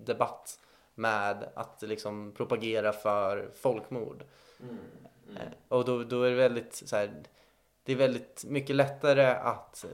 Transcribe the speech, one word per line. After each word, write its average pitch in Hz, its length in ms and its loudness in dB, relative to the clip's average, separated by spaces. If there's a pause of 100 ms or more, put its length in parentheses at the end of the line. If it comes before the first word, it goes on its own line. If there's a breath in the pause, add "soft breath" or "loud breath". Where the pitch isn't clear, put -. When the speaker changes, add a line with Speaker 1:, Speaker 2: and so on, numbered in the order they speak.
Speaker 1:
debatt - 540 -2 (380 soft breath)
med 107 580 0
att, - 260 -10
liksom, 104 500 -6
propagera 110 640 0
för 101 640 0
folkmord. 117 680 -4 (360 soft breath)
Speaker 2:
Mm, 120 180 -12 (520)
mm. 202 80 -14
Speaker 1:
Eh, 117 100 -10 (200)
och 123 180 4
då, 123 180 0
då 123 200 0
är 123 60 6
det 123 60 2
väldigt 120 400 2
så - 200 -8
här, 104 280 -2 (600 soft breath)
det 135 80 -4
är 131 40 2
väldigt 123 520 0
mycket 139 280 -2
lättare 139 500 6
att, 117 680 0